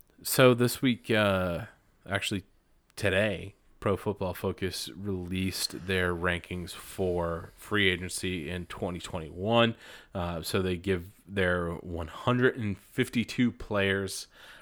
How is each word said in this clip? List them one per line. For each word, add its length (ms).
So 320
this 280
week, 280
uh, 520
actually 360
today, 580
Pro 160
Football 380
Focus 640
released 880
their 280
rankings 580
for 840
free 320
agency 640
in 160
twenty 320
twenty-one. 760
Uh, 280
so 200
they 140
give 360
their 460
one 340
hundred 480
and 220
fifty-two 760
players. 760